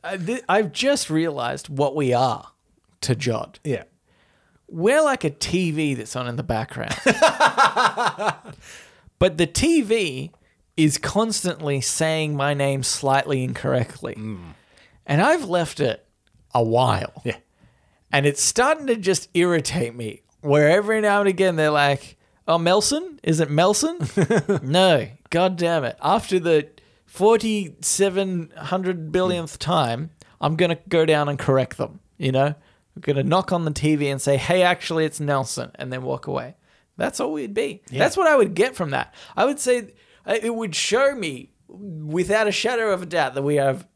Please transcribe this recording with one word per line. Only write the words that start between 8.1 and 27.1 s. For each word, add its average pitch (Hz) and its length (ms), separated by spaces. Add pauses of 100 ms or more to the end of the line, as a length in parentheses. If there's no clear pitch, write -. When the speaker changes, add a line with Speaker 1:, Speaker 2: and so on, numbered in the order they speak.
Speaker 1:
But 175 180
the 170 80
T 330 360
V 170 500 (440)
is 156 220
constantly 170 840
saying 156 540
my 143 200
name 139 280
slightly 135 600
incorrectly. 127 720
Speaker 2:
Mm. 101 380 (520)
Speaker 1:
And 147 160
I've 302 220
left 170 340
it 131 260 (480)
a 120 120
while. 117 600
Speaker 2:
Yeah. 120 120 (760)
Speaker 1:
And 143 140
it's 143 160
starting 277 460
to 233 80
just 190 380
irritate 160 600
me 113 280 (180)
where 147 280
every 208 320
now 202 200
and 202 80
again 185 260
they're 156 160
like, 143 460 (320)
"Oh, 165 100
Melson? 240 640
Is 156 160
it 156 120
Melson?" 208 480 (340)
Speaker 2:
<laughs> 202 300
Speaker 1:
No. 151 440 (240)
God 180 260
damn 170 280
it. 117 180
After 185 380
the 156 280 (380)
forty-seven 196 1500